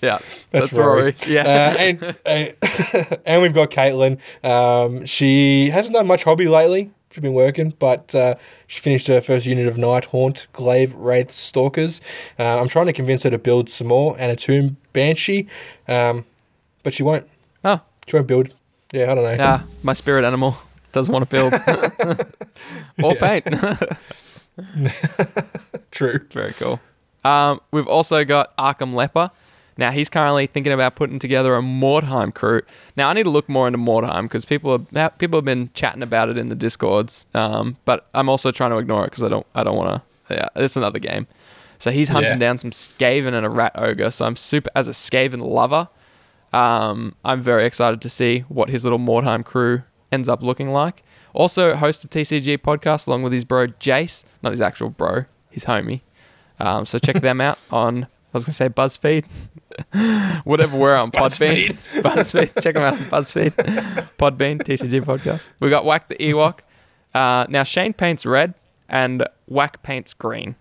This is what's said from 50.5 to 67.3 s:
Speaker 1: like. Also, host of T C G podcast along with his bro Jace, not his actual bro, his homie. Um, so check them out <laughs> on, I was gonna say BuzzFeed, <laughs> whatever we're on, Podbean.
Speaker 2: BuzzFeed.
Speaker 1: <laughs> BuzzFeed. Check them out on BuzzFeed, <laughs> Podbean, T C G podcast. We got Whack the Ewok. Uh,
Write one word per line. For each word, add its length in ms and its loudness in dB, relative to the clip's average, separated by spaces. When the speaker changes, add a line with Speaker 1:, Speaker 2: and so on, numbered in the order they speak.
Speaker 1:
like. 320 -2
Also, 420 2
host 260 0
of 80 -18
T 140 -2
C 160 -2
G 180 -2
podcast 480 -2
along 160 -2
with 100 -2
his 120 -2
bro 240 0
Jace, 560 -2
not 80 -2
his 100 -4
actual 300 -2
bro, 360 -2
his 160 -12
homie. 340 -4
Um, 260 -2
so 140 -6
check 220 0
them 200 0
out 240 0
<laughs> 60 -16
on, 340 -2
I 40 -20
was 120 -4
gonna 100 -6
say 140 0
BuzzFeed, 560 0
<laughs> 20 -14
whatever 320 0
we're 200 4
on, 160 0
Podbean. 560 2
Speaker 2:
BuzzFeed. 340 -6
Speaker 1:
<laughs> 0 -
BuzzFeed. 600 0
Check 120 0
them 80 0
out 120 2
on 100 -8
BuzzFeed, 480 -2
<laughs> 640 -4
Podbean, 460 0
T 120 -2
C 120 -6
G 120 0
podcast. 600 -4
We 100 2
got 140 2
Whack 240 0
the 80 -16
Ewok. 440 0
Uh, 340 2